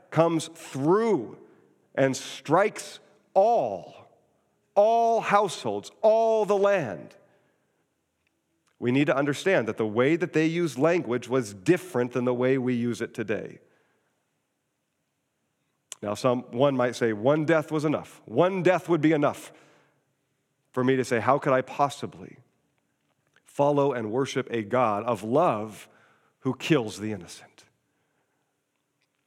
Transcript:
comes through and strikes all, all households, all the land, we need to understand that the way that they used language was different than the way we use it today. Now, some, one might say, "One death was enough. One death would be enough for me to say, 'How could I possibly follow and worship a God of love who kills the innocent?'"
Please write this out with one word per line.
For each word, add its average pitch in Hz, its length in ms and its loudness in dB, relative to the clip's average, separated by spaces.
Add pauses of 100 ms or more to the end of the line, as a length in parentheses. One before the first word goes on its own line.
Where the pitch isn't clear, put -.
(100)
comes 165 440 2
through 160 840 -2 (560)
and 135 200 2
strikes - 840 -2 (320)
all, 151 640 0 (800)
all 226 440 4
households, 151 720 0 (100)
all 220 460 4
the 202 100 2
land, 185 580 0 (1600)
we 123 140 -2
need 143 160 2
to - 80 2
understand 143 520 0
that 107 80 -4
the 110 100 0
way 123 300 2
that 175 160 -4
they 156 140 2
used 160 320 -2
language 127 500 0
was 117 240 -2
different 123 600 0
than 123 120 -2
the 123 80 0
way 127 240 0
we 127 160 -2
use 120 300 -2
it - 100 -8
today. 104 460 -6 (2500)
Now, 104 140 -6
some, 127 280 0 (100)
one 131 240 2
might 123 200 0
say, 113 160 0
"One 139 320 0
death 156 260 0
was 156 140 -4
enough. 113 400 -4
One 175 380 0
death 175 260 2
would 165 140 2
be 156 100 4
enough 143 400 -2 (1200)
for 127 120 -2
me 131 120 4
to 127 80 0
say, 117 160 0
'How 131 180 2
could 143 140 0
I 131 80 2
possibly - 800 -6 (1080)
follow 143 480 0
and 110 200 -6
worship 135 380 -4
a 113 120 -4
God 107 420 0
of 113 200 -2
love 113 640 -2 (500)
who 127 160 -4
kills 110 460 -2
the 107 120 -6
innocent?'" - 520 -16 (1600)